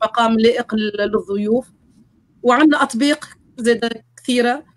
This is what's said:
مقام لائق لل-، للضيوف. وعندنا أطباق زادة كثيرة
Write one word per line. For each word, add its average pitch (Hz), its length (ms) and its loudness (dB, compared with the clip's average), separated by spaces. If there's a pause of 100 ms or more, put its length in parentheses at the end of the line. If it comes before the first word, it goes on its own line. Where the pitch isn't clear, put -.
مقام 226 360 0
لائق 233 360 0
لل-، 208 360 -4
للضيوف. 208 600 -2 (720)
وعندنا 277 400 4
أطباق 285 420 -2 (320)
زادة 233 320 0 (280)
كثيرة 247 460 -2 (140)